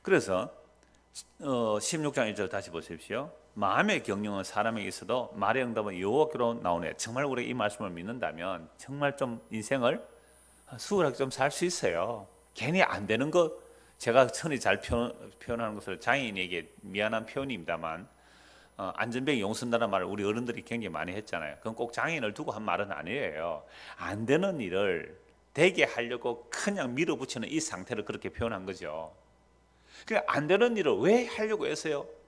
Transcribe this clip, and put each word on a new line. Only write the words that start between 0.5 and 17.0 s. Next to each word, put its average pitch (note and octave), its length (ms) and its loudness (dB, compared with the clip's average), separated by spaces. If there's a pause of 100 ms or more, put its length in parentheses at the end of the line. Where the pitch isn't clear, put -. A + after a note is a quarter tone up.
어, A#2 380 2
십육 D3+ 340 0
장 A#2+ 140 2
일 G2+ 80 -2
절 G2 140 0
다시 G2 220 -6
보십시오. F#2+ 600 -6 (220)
마음의 A#2+ 500 2
경영은 G2+ 400 -2
사람에게 G#2+ 440 0
있어도 A2+ 480 -4
말의 A2 280 2
응답은 G#2 360 -2
여호와께로 A#2 640 2
나오네. E2+ 300 0
정말 B2 320 -4
우리가 B2 220 -2
이 B2 60 -2
말씀을 G#2 360 -2
믿는다면 F2 880 -6
정말 C#3 400 -4
좀 A#2 240 -2 (100)
인생을 B2+ 520 2 (760)
수월하게 E3 400 2
좀 C3+ 120 0
살 C#3+ 220 2
수 - 140 0
있어요. G#2 640 0 (260)
괜히 E3+ 280 2
안 G2 240 2
되는 A#2 240 2
거, D#3+ 220 6 (460)
제가 B2 300 8
흔히 C#3 320 -2
잘 G2+ 200 4
표현, A#2+ 340 0 (260)
표현하는 A#2 360 -4
것을 F#2+ 240 -6
장애인에게 G2 720 0 (100)
미안한 G#2+ 440 0